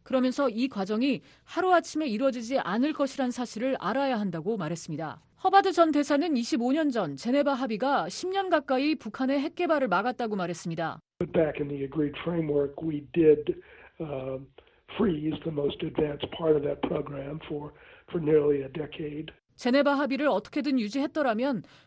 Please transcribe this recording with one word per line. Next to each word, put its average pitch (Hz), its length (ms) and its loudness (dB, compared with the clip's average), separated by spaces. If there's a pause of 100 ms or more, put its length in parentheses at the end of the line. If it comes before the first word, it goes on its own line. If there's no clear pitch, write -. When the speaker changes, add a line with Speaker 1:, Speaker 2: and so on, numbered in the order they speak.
Speaker 1:
그러면서 262 480 2
이 233 180 0
과정이 214 540 0 (240)
하루아침에 330 600 2
이루어지지 247 520 0
않을 240 320 0
것이란 269 400 -2
사실을 247 480 -4
알아야 254 400 0
한다고 190 380 -2
말했습니다. 160 640 -6 (240)
허바드 381 260 6
전 330 220 4
대사는 294 420 2
이십오 233 380 0
년 311 180 2
전 180 240 -2
제네바 277 380 2
합의가 240 560 0
십 - 180 -6
년 381 220 0
가까이 294 460 2
북한의 262 440 -2
핵 311 160 -4
개발을 302 320 2
막았다고 220 480 0
말했습니다. 165 640 -4 (200)
Speaker 2:
But 165 120 -4
back 156 300 2
in 143 80 -4
the 139 160 -4
agreed 143 340 -2
framework, 147 640 0
we 147 300 -4
did, 156 420 6 (460)
uh, 135 420 -6 (540)
freeze 156 480 0
the 160 100 -4
most 143 260 -2
advanced 151 540 -2
part 160 220 4
of 143 100 0
that 143 180 -2
program 143 600 -6
for, 147 240 -8 (400)
for 180 100 -2
nearly 147 400 4
a 131 120 -8
decade. 151 580 -8 (240)
Speaker 1:
제네바 277 380 2
합의를 277 340 0
어떻게든 262 540 0
유지했더라면 262 840 -2 (240)